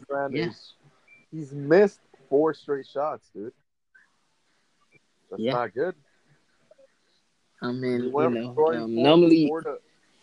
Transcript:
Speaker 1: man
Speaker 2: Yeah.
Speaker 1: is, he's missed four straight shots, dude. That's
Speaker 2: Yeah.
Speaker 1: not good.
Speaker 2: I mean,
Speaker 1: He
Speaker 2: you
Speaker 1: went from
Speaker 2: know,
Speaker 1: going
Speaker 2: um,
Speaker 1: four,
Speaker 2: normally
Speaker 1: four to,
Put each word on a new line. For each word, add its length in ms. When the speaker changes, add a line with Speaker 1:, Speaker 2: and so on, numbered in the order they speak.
Speaker 1:
man 220
Speaker 2:
Yeah. 140
Speaker 1:
is, 260
he's 200
missed 480
four 280
straight 320
shots, 480
dude. 180
That's 100
Speaker 2:
Yeah. 140
Speaker 1:
not 220
good. 180
Speaker 2:
I 100
mean, 300
Speaker 1:
He 60
Speaker 2:
you 40
Speaker 1:
went 220
from 120
Speaker 2:
know, 80
Speaker 1:
going 280
Speaker 2:
um, 140
Speaker 1:
four, 80
Speaker 2:
normally 440
Speaker 1:
four 140
to, 160